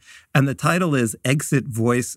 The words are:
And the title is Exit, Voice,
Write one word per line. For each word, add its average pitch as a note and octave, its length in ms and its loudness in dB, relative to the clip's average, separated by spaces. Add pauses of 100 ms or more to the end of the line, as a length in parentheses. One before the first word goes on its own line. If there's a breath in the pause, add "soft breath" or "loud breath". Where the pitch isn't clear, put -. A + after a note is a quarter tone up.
(340 soft breath)
And C#3 140 4
the C3 60 -4
title E3 400 0
is A#2 200 0 (100)
Exit, C3+ 440 0
Voice, A#2+ 480 -2